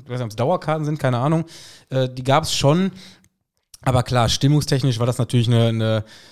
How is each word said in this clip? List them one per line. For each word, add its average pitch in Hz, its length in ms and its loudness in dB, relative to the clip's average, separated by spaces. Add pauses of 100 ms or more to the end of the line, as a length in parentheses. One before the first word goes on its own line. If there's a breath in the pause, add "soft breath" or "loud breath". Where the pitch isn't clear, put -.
ich - 60 -20
weiß 123 100 -6
nicht, 123 40 -4
ob's 107 120 -10
Dauerkarten 156 500 -2
sind, 151 120 -4
keine 127 200 0
Ahnung. 160 260 0 (460 loud breath)
Äh, 131 180 0
die 127 160 -10
gab's 143 300 0
schon. 175 380 2 (880 loud breath)
Aber 127 220 2
klar, 120 260 0
stimmungstechnisch 139 680 0
war 120 80 0
das 123 120 -2
natürlich 120 300 0
eine, 117 200 4
eine, 110 360 0 (280 loud breath)